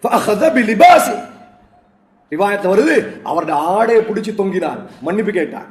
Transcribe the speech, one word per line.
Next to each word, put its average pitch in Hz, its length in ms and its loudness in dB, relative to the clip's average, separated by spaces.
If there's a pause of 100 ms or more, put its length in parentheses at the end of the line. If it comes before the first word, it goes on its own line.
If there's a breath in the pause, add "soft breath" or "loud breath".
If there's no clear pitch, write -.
ஃபஅஹத 214 460 0
பிலிபாசி. 247 680 4 (1080)
ரிவாயத்துல 196 400 -2
வருது, 247 540 0
அவருடைய 156 380 -2
ஆடையை 220 420 2
பிடிச்சு 214 340 -6
தொங்கினான், 175 420 -4 (220 loud breath)
மன்னிப்பு 196 300 -4
கேட்டான் 147 400 -6